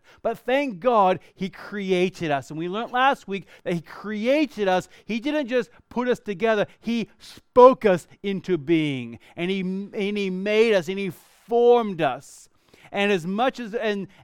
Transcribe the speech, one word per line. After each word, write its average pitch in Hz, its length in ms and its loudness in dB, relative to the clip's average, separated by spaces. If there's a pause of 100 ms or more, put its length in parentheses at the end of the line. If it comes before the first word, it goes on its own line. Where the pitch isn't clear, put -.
(220)
But 226 160 -4
thank 254 440 -4
God 202 400 2 (120)
he 190 160 -8
created 185 800 -2
us. 139 200 -2
And 151 100 -10
we 170 80 -6
learned 220 240 -6
last 254 380 0
week 190 180 -8 (160)
that 175 100 -4
he 175 60 -2
created 214 880 -2
us. 185 220 0 (160)
He 220 160 -6
didn't 294 260 -4
just 240 220 -2 (180)
put 247 220 -4
us 220 100 -2
together. 208 480 -2 (140)
He 226 260 -4 (100)
spoke - 680 4
us 185 200 2 (160)
into 185 360 -4
being, 139 600 -2 (200)
and 175 120 -4
he, 196 120 -2
and 196 560 -6
he 196 120 -2
made 208 440 2
us, 175 160 0
and 190 100 -6
he 196 120 -4
formed 233 880 0
us. - 480 -6 (420)
And 202 200 0
as 175 160 0
much 233 320 -2
as, 220 140 -10
and 208 340 -4 (160)